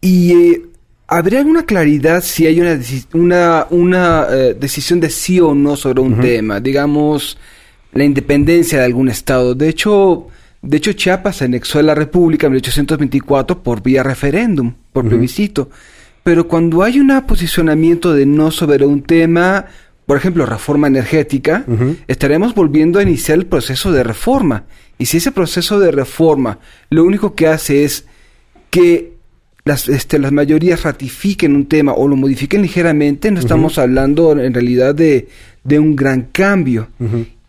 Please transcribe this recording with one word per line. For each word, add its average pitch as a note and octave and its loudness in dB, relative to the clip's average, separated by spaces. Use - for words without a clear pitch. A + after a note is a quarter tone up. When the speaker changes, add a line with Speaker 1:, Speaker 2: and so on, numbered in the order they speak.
Speaker 1:
Y, F3+ 2
eh, F3 4
¿habría E3+ 0
alguna D#4+ 2
claridad D#3+ 0
si E3 -2
hay D#3+ 2
una E3+ 0
deci-, B2+ -8
una, E3+ 2
una, F3 2
eh, C3 2
decisión C#3+ -2
de D#3+ 0
sí F3+ -2
o D#3+ 4
no C#3+ 2
sobre C3 -2
un B2+ 2
Speaker 2:
Ujú. A2+ 0
Speaker 1:
tema? A2 0
Digamos, D3 -2
la C#3 0
independencia C#3+ 2
de B2+ 2
algún B2 0
estado. B2 -2
De C#3+ 0
hecho, G3 0
de C#3 -2
hecho, G3 -2
Chiapas F#3+ -2
se C3+ -4
anexó B2 -2
a D3+ 4
la D3+ 2
República D#3+ 0
en C3+ 2
mil C3 0
ochocientos C#3+ -2
veinticuatro C#3+ -2
por A#2 -4
vía C3 2
referéndum, C#3 -2
por B2+ -2
Speaker 2:
Ujú. A2 0
Speaker 1:
plebiscito. B2+ -2
Pero E3+ 2
cuando E3 0
hay B3 0
un C4+ 4
posicionamiento E3 0
de C#3 2
no D3+ 2
sobre D3 0
un C#3+ 0
tema, E3+ 0
por C#3+ 0
ejemplo, F3 -2
reforma C#3+ -2
energética, C#3+ -2
Speaker 2:
Ujú. B2+ -2
Speaker 1:
estaremos D3+ -2
volviendo E3 2
a G3+ 0
iniciar D#3+ 0
el F#3 0
proceso D3+ -4
de C3+ 2
reforma. C3+ -2
Y - -6
si D#3+ -2
ese E3+ -2
proceso F#3 -2
de F3+ 4
reforma C3+ 0
lo D#3+ 2
único G3+ 0
que D#3+ 0
hace D3+ 0
es C#3 -6
que E3+ 2
las, C#3+ -4
este, C#3+ -2
las C3+ -2
mayorías D3+ 0
ratifiquen D3+ -2
un C#3+ 0
tema C#3+ 2
o C#3 0
lo C#3+ 2
modifiquen C3+ -2
ligeramente, D#3+ 0
no F#3+ -2
Speaker 2:
Ujú. C3 -4
Speaker 1:
estamos D#3 0
hablando C#3 2
en C3 0
realidad B2 0
de, D3 2
de C#3+ 0
un D3+ 2
gran C3+ -2
cambio. D#3 0
Speaker 2:
Ujú. A2+ -4